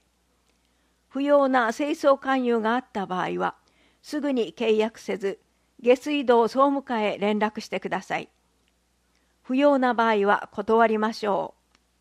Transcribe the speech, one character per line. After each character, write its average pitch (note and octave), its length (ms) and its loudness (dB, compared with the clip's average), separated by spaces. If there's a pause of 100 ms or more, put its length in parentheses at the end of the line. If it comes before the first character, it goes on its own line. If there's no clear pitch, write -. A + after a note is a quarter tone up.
(1080)
不 C4+ 140 -6
要 C#4+ 240 4
な B3 240 0
清 D4 200 -4
掃 C#4+ 260 2
勧 C4 260 -2
誘 A#3 160 0
が A3 160 0
あ - 40 -2
っ - 120 -10
た G3 140 -8
場 F3 180 -6
合 F3 160 -4
は、 F3+ 160 -4 (460)
す - 180 -8
ぐ C#4 140 -2
に A3 200 -2
契 A3 220 0
約 A3 240 -2
せ G3 180 -8
ず、 G3 220 -6 (420)
下 A#3+ 140 6
水 C#4+ 300 -4
道 A#3 220 4
総 B3 180 -2
務 C#4 180 0
課 A3+ 180 -4
へ G3+ 160 -2
連 G#3 220 0
絡 A3 220 -4
し - 80 -14
て F#3 100 -4
く F#3+ 100 -8
だ F#3 120 -4
さ D#3+ 180 -6
い。 D#3+ 100 -16 (1120)
不 B3+ 140 -8
要 C#4 240 4
な B3+ 140 2
場 A3+ 160 2
合 G3+ 180 2
は - 240 0
断 A3+ 340 2
り A3 120 2
ま A3 160 -2
し - 140 -10
ょ F3 300 -4
う。 - 200 -20 (240)